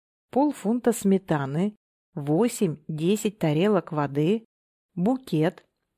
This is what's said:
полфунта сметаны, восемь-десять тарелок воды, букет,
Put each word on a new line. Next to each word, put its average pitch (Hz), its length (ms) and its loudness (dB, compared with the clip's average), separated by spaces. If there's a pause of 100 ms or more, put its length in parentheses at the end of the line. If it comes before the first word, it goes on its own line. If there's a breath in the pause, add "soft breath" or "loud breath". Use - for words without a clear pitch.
(300)
полфунта 247 600 0
сметаны, 185 840 0 (400)
восемь-десять 165 1200 -2
тарелок 170 540 2
воды, 151 520 0 (500)
букет, 185 680 -2 (340)